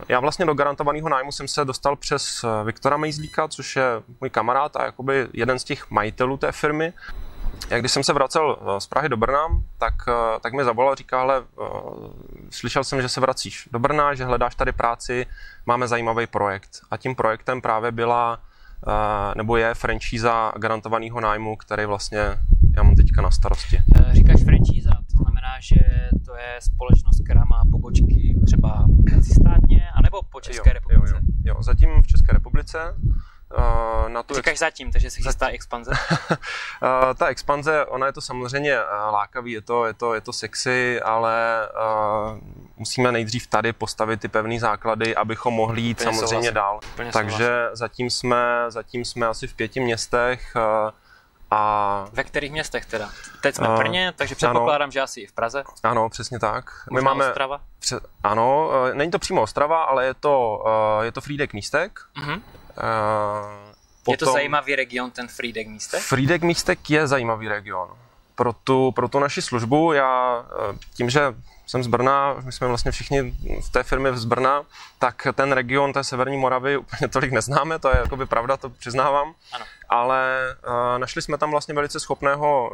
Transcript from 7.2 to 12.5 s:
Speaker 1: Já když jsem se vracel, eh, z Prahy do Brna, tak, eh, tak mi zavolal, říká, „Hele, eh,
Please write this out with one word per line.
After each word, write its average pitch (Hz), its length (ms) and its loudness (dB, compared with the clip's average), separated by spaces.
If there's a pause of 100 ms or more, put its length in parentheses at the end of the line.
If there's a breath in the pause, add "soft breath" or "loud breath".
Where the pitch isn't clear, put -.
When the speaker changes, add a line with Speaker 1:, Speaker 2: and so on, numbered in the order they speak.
Speaker 1:
Já 120 80 -2
když 123 140 -2
jsem 139 120 0
se 165 80 0
vracel, 143 460 0 (180)
eh, 98 40 -6
z - 60 -14
Prahy 147 220 -4
do 123 80 -2
Brna, 135 320 -2 (300)
tak, 113 160 -4 (140)
eh, 123 40 -2 (280)
tak 113 120 -6
mi 139 120 -2
zavolal, 123 300 0
říká, 131 240 -6
„Hele, 131 240 0
eh, 117 220 -14 (840)